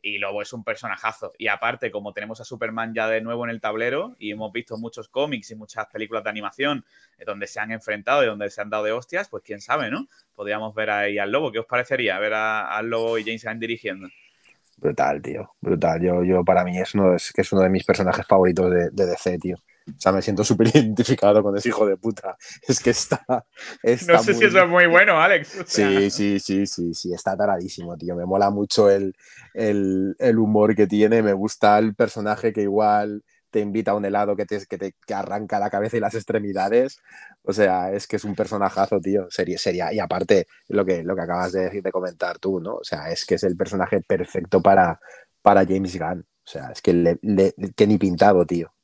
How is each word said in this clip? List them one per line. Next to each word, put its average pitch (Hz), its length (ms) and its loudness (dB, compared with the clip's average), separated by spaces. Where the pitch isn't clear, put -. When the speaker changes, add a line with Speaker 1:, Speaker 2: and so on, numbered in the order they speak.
Speaker 1:
Y 104 120 -8
Lobo 101 240 -6
es - 100 -12
un 113 120 -14
personajazo. 110 720 -8
Y 110 100 -4
aparte, 113 420 -4
como 101 220 -10
tenemos 107 260 -12
a 113 60 -18
Superman 113 500 -8
ya 110 140 -2
de 110 140 0
nuevo 117 220 -6
en 117 60 -8
el 113 120 -10
tablero 123 560 -4
y 107 140 -10
hemos 107 200 -10
visto 117 240 -8
muchos 113 320 -14
cómics 131 420 -6
y 110 40 -16
muchas 107 320 -12
películas 107 360 -8
de 107 60 -6
animación, 113 560 -6
eh, - 80 -20
donde 101 220 -8
se - 120 -12
han 107 140 -8
enfrentado 110 500 -2
y 120 40 2
donde 104 240 -6
se - 100 -14
han 104 80 -8
dado 107 160 -4
de 107 80 -2
hostias, 165 380 -8
pues 104 120 -14
quién 101 200 -16
sabe, 127 280 -4
¿no? 214 160 -6
Podríamos 107 400 -6
ver 107 160 -4
ahí 104 260 0
al 101 160 -2
Lobo. 139 180 -2
¿Qué 107 80 -6
os 113 60 -6
parecería 123 540 -2
ver 107 160 -2
a, 107 420 -4
al 113 140 -4
Lobo 113 260 -2
y 110 80 -4
James 113 220 -8
Gunn 113 120 -8
dirigiendo? 110 480 -8
Speaker 2:
Brutal, 71 460 -2
tío. 62 380 -10
Brutal. 82 420 0
Yo, 90 200 2
yo 90 220 2
para 90 200 4
mí 90 140 -4
es 95 160 -6
uno, 95 200 4
es - 180 -4
que - 80 -2
es 92 120 -2
uno 95 100 4
de 92 80 4
mis 95 140 0
personajes 92 420 0
favoritos 92 440 4
de, 87 200 2
de 95 160 0
D 87 100 -2
C, 90 220 -4
tío. 87 180 -6
O - 140 -16
sea, 95 120 2
me 98 100 0
siento 104 220 -2
súper 113 240 4
<laughs> 113 60 0
identificado 110 680 4
con 101 140 -2
ese 104 120 -2
hijo 104 180 0
de 95 100 0
puta. 101 400 -8
Es - 140 0
que 120 100 2
está, - 560 -2
está 123 320 4
Speaker 1:
No - 60 8
sé 117 120 0
si - 80 2
Speaker 2:
muy 214 80 8
Speaker 1:
eso 185 140 6
es 175 60 4
muy 175 180 6
bueno, 175 340 6
Alex. 185 400 2
O 175 60 -10
sea 101 220 2
Speaker 2:
Sí, 98 220 4
sí, 101 300 0
sí, 98 260 -2
sí, 87 280 -6
sí. 90 180 -8
Está 95 240 -4
taradísimo, 90 600 -4
tío. 87 200 -8
Me 87 80 -6
mola 98 260 2
mucho 101 400 4
el, 98 240 0
el, 98 680 -2
el 117 200 2
humor 107 360 4
que 104 120 6
tiene. 107 360 4
Me 101 120 2
gusta 104 440 2
el 110 160 2
personaje 107 580 -2
que 104 100 -2
igual 104 600 0
te 110 100 0
invita 104 320 -2
a - 20 2
un 104 100 -2
helado, 101 300 0
que 98 120 -4
te, 101 200 -8
que 95 120 -10
te, 95 160 -10
que 107 80 -8
arranca 101 460 -6
la 101 100 -2
cabeza 107 280 -2
y - 20 0
las 104 140 -4
extremidades. 104 840 -2
O 101 100 -4
sea, 92 400 2
es 101 140 -6
que 107 100 -6
es 101 80 -6
un 104 100 -6
personajazo, 101 680 0
tío. 98 300 0
Sería, 87 280 -4
sería, 87 340 -2
y 107 80 -2
aparte, 90 460 2
lo 101 180 2
que, 87 180 0
lo 92 100 -4
que 90 80 -4
acabas 87 300 -4
de 92 120 0
decir, 92 180 -6
de 92 100 -4
comentar 90 460 -6
tú, 95 200 -2
¿no? 90 180 -8
O - 80 -12
sea, 78 260 -8
es - 160 -6
que - 80 2
es 85 100 -2
el 90 120 0
personaje 95 440 -2
perfecto 90 600 -2
para, 92 360 6
para 98 240 8
James 92 320 -2
Gunn. 82 220 -6
O - 300 -20
sea, 69 220 -12
es - 100 -16
que 92 100 4
le, 87 300 4
le, 98 320 2
que 104 100 6
ni 104 100 4
pintado, 92 480 4
tío. 85 280 -4